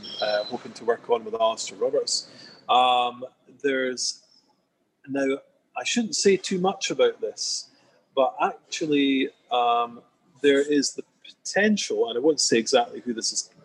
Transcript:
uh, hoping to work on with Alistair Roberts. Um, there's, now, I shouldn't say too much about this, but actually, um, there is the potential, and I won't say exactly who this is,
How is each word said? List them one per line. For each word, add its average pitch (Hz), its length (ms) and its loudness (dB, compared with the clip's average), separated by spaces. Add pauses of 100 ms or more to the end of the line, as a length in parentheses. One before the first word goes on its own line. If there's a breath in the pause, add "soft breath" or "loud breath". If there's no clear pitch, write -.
(220)
uh, 107 220 0
hoping 117 300 -10
to 123 120 -12
work 113 240 -2
on 117 160 0
with 107 80 -10
Alistair 113 460 -2
Roberts. 127 500 -2 (380 loud breath)
Um, 123 580 2 (380)
there's, 131 580 -2 (880)
now, 139 320 -2 (360)
I 127 80 -8
shouldn't 214 320 -2
say 196 220 4
too 190 220 -4
much 190 320 -2
about - 280 2
this, - 500 -6 (460 soft breath)
but 131 260 2
actually, 143 880 0 (220)
um, 120 500 0 (400)
there 143 200 6
is 147 320 0
the - 100 -12 (400)
potential, 190 680 2
and 117 80 -4
I 120 40 -2
won't 151 200 2
say - 160 4
exactly 117 440 2
who 123 120 -6
this 110 180 -6
is, - 180 -8 (160)